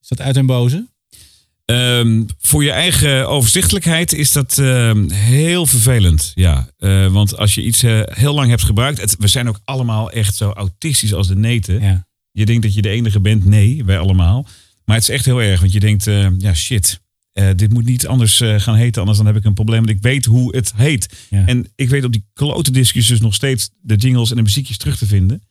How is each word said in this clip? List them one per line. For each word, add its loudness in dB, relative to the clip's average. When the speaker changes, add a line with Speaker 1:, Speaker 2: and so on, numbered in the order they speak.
Speaker 1:
Is -20
dat -8
uit -2
den 2
boze? 0
Speaker 2:
Ehm, 0
voor 0
je 0
eigen 0
overzichtelijkheid 0
is -2
dat, -2
ehm, 0
heel 0
vervelend, 2
ja. 0
Eh, 2
want 0
als 0
je -4
iets, 0
eh, 2
heel 0
lang 0
hebt 0
gebruikt, 0
het, -2
we 0
zijn 0
ook -6
allemaal -4
echt -2
zo -2
autistisch -4
als 0
de 0
neten. 0
Speaker 1:
Ja. 0
Speaker 2:
Je -2
denkt 0
dat 0
je 0
de -2
enige -2
bent. 2
Nee, 4
wij 0
allemaal. 2
Maar 2
het 0
is -2
echt -4
heel 0
erg, 2
want 2
je 0
denkt, 0
eh, 2
"Ja, 0
shit. -2
Eh, 2
dit 2
moet 0
niet -2
anders, 2
eh, 2
gaan 0
heten, 2
anders 0
dan 2
heb 2
ik -2
een 2
probleem, 0
want -2
ik -6
weet -2
hoe 2
het -4
heet." 0
Speaker 1:
Ja. 0
Speaker 2:
En 0
ik -2
weet 0
op -2
die -4
klote -2
discus 2
dus 2
nog 0
steeds -4
de 0
jingles 0
en -6
de 0
muziekjes -2
terug -4
te -4
vinden. 0